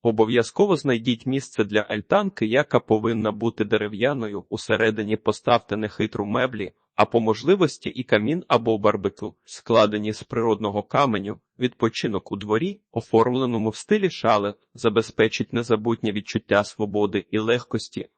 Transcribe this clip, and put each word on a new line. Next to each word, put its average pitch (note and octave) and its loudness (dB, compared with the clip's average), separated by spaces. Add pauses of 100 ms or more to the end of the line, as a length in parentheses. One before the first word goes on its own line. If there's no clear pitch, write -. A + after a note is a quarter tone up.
Обов'язково A#2 2
знайдіть A#2+ 0
місце C3 -2
для G#2 0
альтанки, A#2 -2
яка B2 2
повинна A2 0
бути A2 -2
дерев'яною. G#2+ -2
Усередині A2 0
поставте - 0
нехитру G#2+ -4
меблі, A2+ -4 (280)
а G#2+ 6
по B2 2
можливості C3+ 0
і B2+ -10
камін B2 0
або A#2 2
барбекю, G2+ -2 (100)
складені G#2+ 0
з - -10
природного G#2+ -2
каменю. G#2 -2 (180)
Відпочинок A2+ -4
у G#2+ -4
дворі, G#2+ -2 (120)
оформленому A2+ 0
в G#2 -14
стилі G3+ 0
шале, G#2 0 (200)
забезпечить A2+ 0
незабутнє A2+ 0
відчуття G#2 0
свободи G#2 -2
і G#2+ 0
легкості A#2 -2